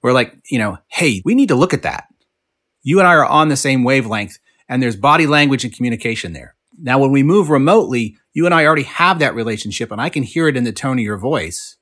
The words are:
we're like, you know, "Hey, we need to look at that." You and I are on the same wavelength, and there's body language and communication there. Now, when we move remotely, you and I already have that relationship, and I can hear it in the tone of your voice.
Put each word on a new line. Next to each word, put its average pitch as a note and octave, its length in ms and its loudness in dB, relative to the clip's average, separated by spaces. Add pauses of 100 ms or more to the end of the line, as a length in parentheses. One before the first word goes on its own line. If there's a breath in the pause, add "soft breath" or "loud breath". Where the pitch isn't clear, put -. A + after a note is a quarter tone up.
we're B2 120 0
like, A#2+ 220 0 (140)
you B2+ 100 -2
know, G#2 180 -4 (100)
"Hey, A#2 380 -2
we G#3 80 2
need C4 160 2
to C#3 60 2
look D#3+ 180 2
at - 100 -4
that." - 240 -8 (760)
You E3 160 2
and F#3 80 6
I F3 60 6
are D3 120 4
on D#3 240 2
the C#3 60 0
same C3 280 0
wavelength, A2+ 560 -2 (280)
and B2+ 140 -2
there's A#2 140 -2
body D3 320 2
language D3 360 2
and A#2 100 -8
communication A2+ 600 -6
there. - 220 -18 (260)
Now, C3 180 0
when C3+ 120 4
we C#3 120 4
move E3+ 260 2
remotely, C3+ 680 2 (160)
you D#3+ 120 -2
and F3 100 2
I D#3+ 100 2
already D3+ 180 2
have F3 360 0
that C#3 160 0
relationship, A2 560 -8
and G#2 100 -8
I D#3 80 -4
can C#3 140 -4
hear D#3+ 240 -2
it C3+ 100 0
in B2 60 0
the A2+ 80 -2
tone C3 260 -6
of A#2 60 -2
your G#2 140 -6
voice. F#2+ 640 -6